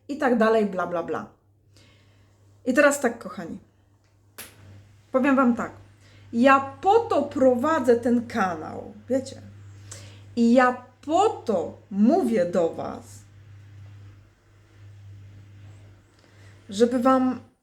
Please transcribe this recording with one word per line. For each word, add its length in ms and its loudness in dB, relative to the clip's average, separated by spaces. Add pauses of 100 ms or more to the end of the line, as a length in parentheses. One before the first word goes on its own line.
i 100 -8
tak 200 0
dalej, 280 2
bla, 220 -4
bla, 160 -6
bla. 260 -8 (1400)
I 80 0
teraz 260 4
tak, 200 -2
kochani, 380 -14 (1500)
powiem 240 2
wam 200 2
tak. 160 -8 (640)
Ja 480 2
po 180 4
to 220 0
prowadzę 760 2
ten 320 0
kanał, 640 -6 (160)
wiecie, 320 -4 (960)
i 180 4
ja 320 2 (200)
po 240 2
to 480 -6 (140)
mówię 540 2
do 240 0
was, 360 -12 (3750)
żeby 300 0
wam 400 0 (240)